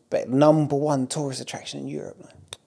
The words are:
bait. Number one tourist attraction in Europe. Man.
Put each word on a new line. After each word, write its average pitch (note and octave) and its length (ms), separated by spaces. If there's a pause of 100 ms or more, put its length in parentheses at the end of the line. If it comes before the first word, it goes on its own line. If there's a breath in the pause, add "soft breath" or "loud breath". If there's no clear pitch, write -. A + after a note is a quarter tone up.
bait. - 180
Number D3 480
one C#3 300
tourist C3+ 340
attraction - 420
in C3+ 60
Europe. - 320
Man. - 140 (340)